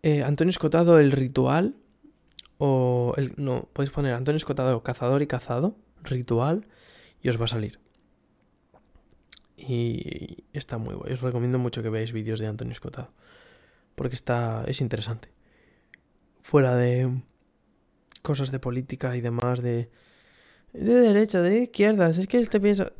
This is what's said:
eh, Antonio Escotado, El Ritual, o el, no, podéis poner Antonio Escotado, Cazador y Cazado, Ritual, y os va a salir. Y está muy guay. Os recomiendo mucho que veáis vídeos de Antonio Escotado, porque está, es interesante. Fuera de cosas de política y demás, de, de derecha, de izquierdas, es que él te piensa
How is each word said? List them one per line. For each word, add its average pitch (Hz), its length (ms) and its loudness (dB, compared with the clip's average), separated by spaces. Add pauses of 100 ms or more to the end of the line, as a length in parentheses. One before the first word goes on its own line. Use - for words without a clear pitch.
eh, 151 200 2
Antonio 147 260 0
Escotado, 170 500 6
El 139 140 8
Ritual, 135 640 0 (800)
o 123 640 0
el, 135 180 -4
no, 127 380 -4
podéis 139 160 -4
poner 139 240 -2
Antonio 139 240 0
Escotado, 131 440 -2
Cazador 127 380 0
y 147 60 0
Cazado, 131 500 -4 (260)
Ritual, 127 640 -2 (540)
y - 80 -4
os 113 100 -2
va 117 60 -2
a 113 40 -2
salir. 107 320 -8 (1800)
Y - 840 -6 (100)
está 127 240 -8
muy 113 160 -8
guay. - 180 -8
Os 123 80 -6
recomiendo 123 380 -2
mucho 120 240 -4
que 110 80 -4
veáis 113 220 -6
vídeos 110 280 -6
de 110 60 -4
Antonio 117 260 -8
Escotado, - 400 -14 (840)
porque 123 200 -6
está, 117 520 -4
es - 140 -6
interesante. 113 480 -6 (1120)
Fuera 131 360 2
de 123 460 0 (1000)
cosas 135 280 -4
de 131 80 -6
política 127 580 -4
y 123 40 -4
demás, 123 400 -2
de, 117 300 -2 (840)
de 233 220 2
derecha, 214 480 6
de 208 220 4
izquierdas, 202 520 4
es 190 100 -2
que 247 120 2
él 226 100 2
te 214 100 0
piensa 202 420 2